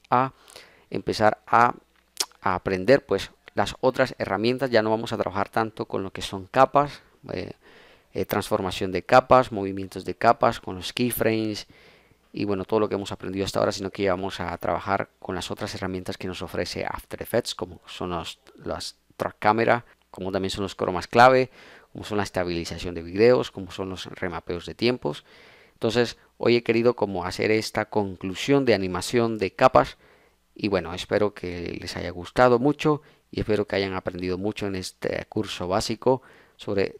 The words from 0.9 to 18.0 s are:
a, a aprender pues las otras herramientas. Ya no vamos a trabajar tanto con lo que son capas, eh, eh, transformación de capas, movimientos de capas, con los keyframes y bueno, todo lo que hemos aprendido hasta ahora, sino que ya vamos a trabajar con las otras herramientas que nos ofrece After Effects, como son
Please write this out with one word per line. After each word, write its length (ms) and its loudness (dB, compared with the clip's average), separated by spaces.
a, 300 4
a 140 0
aprender 500 2
pues 240 -2
las 280 -2
otras 360 0
herramientas. 540 0
Ya 100 6
no 80 2
vamos 240 0
a 40 -4
trabajar 320 -2
tanto 360 -4
con 160 -4
lo 100 -6
que 120 -10
son 240 -8
capas, 560 2
eh, 200 -8
eh, 120 -2
transformación 680 -2
de 120 -2
capas, 480 6
movimientos 540 -6
de 100 -6
capas, 440 2
con 160 -10
los 160 -8
keyframes 760 -2
y 120 -4
bueno, 200 -2
todo 140 2
lo 100 0
que 60 -4
hemos 160 -6
aprendido 340 -6
hasta 140 -2
ahora, 120 2
sino 200 -6
que 100 -6
ya 140 2
vamos 240 -6
a 180 -6
trabajar 640 -2
con 160 -8
las 160 -6
otras 240 -8
herramientas 420 -6
que 100 -10
nos 140 -8
ofrece 420 -6
After 380 -10
Effects, 320 -2
como 320 -10
son 240 -8